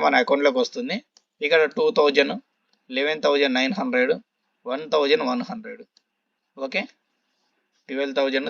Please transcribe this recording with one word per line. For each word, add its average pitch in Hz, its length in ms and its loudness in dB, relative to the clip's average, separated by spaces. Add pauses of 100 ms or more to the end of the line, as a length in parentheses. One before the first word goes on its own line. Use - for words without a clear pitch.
మన 143 180 4
అకౌంట్లోకి 277 380 2
వస్తుంది. 147 340 -6 (500)
ఇక్కడ 156 160 4 (160)
టూ 160 80 2 (140)
థౌజండ్, 143 340 4 (640)
లెవెన్ 151 280 -2
థౌజండ్ 143 340 2
నైన్ 131 180 0
హండ్రెడ్, 127 340 0 (600)
వన్ 139 120 -6 (100)
థౌజండ్ 147 360 2
వన్ 123 200 -4
హండ్రెడ్, 113 340 -14 (840)
ఓకే, 135 160 -4 (1080)
ట్వెల్వ్ 139 280 -4
థౌజండ్, 135 320 0